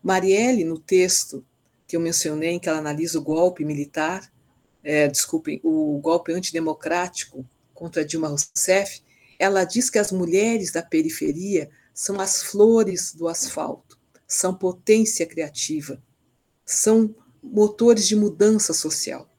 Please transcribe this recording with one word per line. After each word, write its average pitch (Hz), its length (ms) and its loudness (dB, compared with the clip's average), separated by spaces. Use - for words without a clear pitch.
Marielle, 190 600 2
no 165 120 -4
texto 180 640 0
que - 80 -8
eu 170 60 0
mencionei, 160 500 -2
em 175 80 -4
que 175 80 -6
ela 160 120 -2
analisa 156 380 -4
o 151 40 -2
golpe 160 420 0
militar, 151 680 -6
é, 147 240 2
desculpem, - 560 -4
o 156 360 0
golpe 165 340 0
antidemocrático 165 1120 -6
contra 165 320 -6
Dilma 156 220 -4
Rousseff, 185 760 -2
ela 190 240 2
diz 233 260 -2
que - 80 0
as 202 140 2
mulheres 190 600 0
da 170 120 -4
periferia 160 840 -2
são 196 260 -6
as - 240 -2
flores 208 680 4
do 165 140 -6
asfalto, - 720 -8
são - 260 -2
potência 190 720 2
criativa, 151 760 -8
são 220 500 2
motores 208 680 4
de 214 80 2
mudança 208 580 2
social. - 640 -6